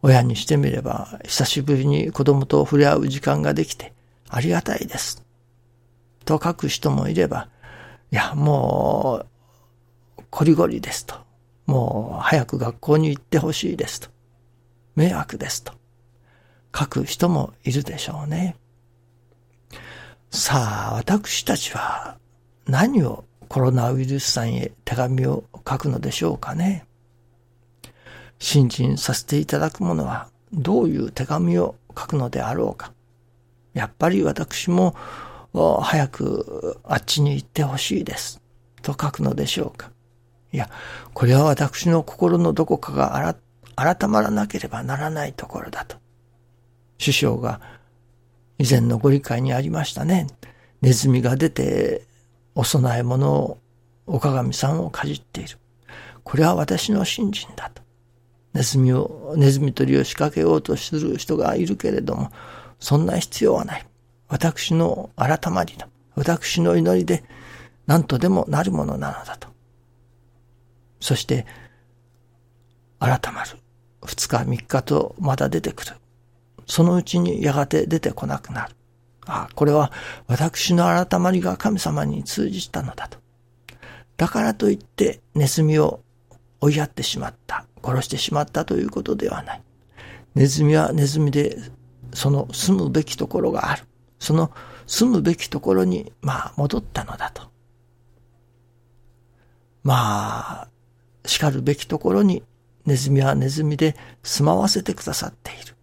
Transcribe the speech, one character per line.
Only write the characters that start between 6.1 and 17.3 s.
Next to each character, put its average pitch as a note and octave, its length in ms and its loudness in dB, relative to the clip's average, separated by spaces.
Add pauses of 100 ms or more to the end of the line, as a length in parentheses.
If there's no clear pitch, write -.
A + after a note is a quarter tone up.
と D3+ 180 0
書 E3+ 120 -2
く - 140 -4
人 - 220 0
も C#3 180 0
い D#3+ 60 -2
れ E3+ 120 4
ば、 - 220 -4 (640)
い - 40 -2
や、 - 180 -2
も C#3+ 920 0 (920)
う - 120 -20
こ - 140 0
り D#3 100 8
ご E3+ 120 4
り - 140 -2
で - 120 -10
す - 120 -10
と、 - 120 -14 (500)
も A#2+ 540 -2
う - 20 -8
早 C#3 240 2
く C#3 120 -6
学 A#2 200 -6
校 D3+ 180 2
に D#3 120 4
行 C#3 100 -2
っ - 40 -18
て - 160 0
ほ D#3+ 140 0
し - 200 -4
い - 40 -6
で - 120 -4
す - 120 -10
と、 - 80 -18 (840)
迷 E3 180 4
惑 D#3+ 240 -6
で - 140 -10
す - 140 -10
と - 80 -14 (1040)
書 C#3+ 100 0
く - 180 -4
人 - 240 0
も D#3+ 240 0 (120)